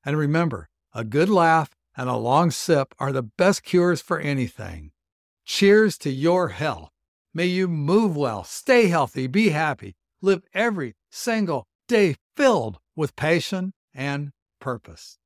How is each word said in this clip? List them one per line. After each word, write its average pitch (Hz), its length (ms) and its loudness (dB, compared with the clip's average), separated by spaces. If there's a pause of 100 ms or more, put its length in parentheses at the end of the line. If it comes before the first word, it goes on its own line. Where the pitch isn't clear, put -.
And 143 140 -2
remember, 147 520 -2 (220)
a 113 120 -8
good 147 260 0
laugh 165 460 2 (200)
and 127 140 -6
a 120 60 -2
long 131 340 2
sip 143 480 0
are 135 140 -4
the 131 100 -2
best 175 400 0
cures 175 400 0
for 160 180 -6
anything. 110 680 -6 (560)
Cheers 208 540 4
to 147 100 -4
your 165 380 0
health. 98 420 -8 (420)
May 165 140 -4
you 185 220 0
move 170 500 0
well, 113 260 -4
stay 240 440 2
healthy, 135 400 -2
be 202 220 2
happy, 151 440 -4 (260)
live 190 220 0 (100)
every 190 440 -4 (160)
single 196 560 -4 (200)
day 202 280 4 (200)
filled 175 440 2 (160)
with 156 200 -4
passion 180 580 -2 (200)
and 143 380 -8 (280)
purpose. - 680 -12